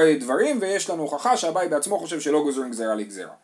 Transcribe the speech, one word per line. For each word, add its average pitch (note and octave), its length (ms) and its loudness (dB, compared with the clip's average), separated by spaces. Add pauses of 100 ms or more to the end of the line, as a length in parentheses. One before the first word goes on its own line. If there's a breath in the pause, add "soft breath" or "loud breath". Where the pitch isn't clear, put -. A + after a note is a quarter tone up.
אה, D#3 140 6
דברים, A3 420 2
ויש F#3+ 280 -2
לנו E3 140 -4
הוכחה D3 340 0
שאביי F3 300 0
בעצמו D#3+ 320 0
חושב D#3+ 200 -6
שלא D3 240 2
גוזרים C3 280 -2
גזירה A2 240 -2
לגזירה. G2+ 380 -8 (100)